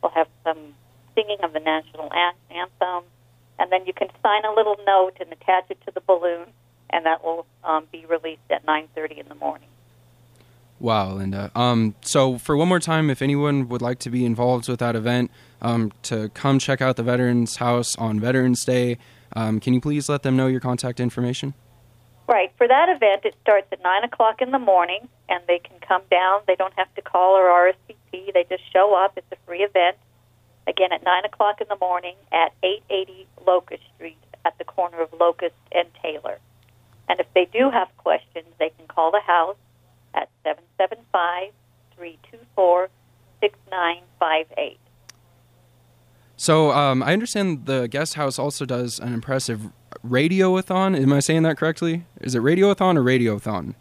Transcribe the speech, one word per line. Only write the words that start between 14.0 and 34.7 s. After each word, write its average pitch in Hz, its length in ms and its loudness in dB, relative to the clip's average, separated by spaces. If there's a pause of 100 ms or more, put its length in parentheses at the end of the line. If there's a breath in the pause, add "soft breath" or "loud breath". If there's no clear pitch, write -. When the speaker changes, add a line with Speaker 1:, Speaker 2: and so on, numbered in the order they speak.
Speaker 2:
to 120 100 -10
be 123 140 0
involved 120 440 0
with 120 120 -4
that 120 160 -2
event, 120 340 -2 (300 soft breath)
um, 113 320 -2 (120)
to 110 260 -6
come 135 280 0
check 131 220 -2
out 131 160 0
the 120 60 -6
Veterans 123 540 0
House 120 400 -2
on 110 220 -4
Veterans 127 460 0
Day, 123 320 0 (400 soft breath)
um, 110 240 -2
can 127 140 0
you 127 80 2
please 147 260 -4
let 143 140 -2
them 131 120 0
know 131 120 2
your 131 140 0
contact 123 380 -4
information? 123 540 -4 (720)
Speaker 1:
Right. 202 300 2
For 247 100 2
that 277 220 4
event, 220 380 2
it 202 160 -4
starts 202 280 4
at - 120 -12
nine 185 200 0
o'clock 226 380 -2
in 254 100 -4
the 269 80 -2
morning, 196 500 2 (200)
and 180 180 -4
they 175 120 2
can - 280 -16
come 185 240 0
down. 185 360 2
They 185 100 2
don't 190 220 -6
have 185 160 -4
to - 80 -12
call 185 340 4
or 185 140 6
R 175 180 6
S 185 80 0 (100)
V - 100 -20 (140)
P. 190 220 -12
They 175 120 2
just 185 180 -8 (100)
show 196 220 4
up. 185 240 0
It's - 120 -18
a 190 60 -12 (100)
free 175 160 -4
event. 190 360 2 (640)
Again, 180 280 0
at - 100 -6
nine 180 220 2
o'clock 208 360 -2
in 214 80 -6
the 202 120 -6
morning 180 340 -4 (160)
at 165 220 0 (100)
eight 190 260 -4
eighty 190 380 -8 (180)
Locust 180 380 0 (140)
Street 165 200 -18 (280)
at 170 140 -2
the 170 60 -12
corner 175 360 -6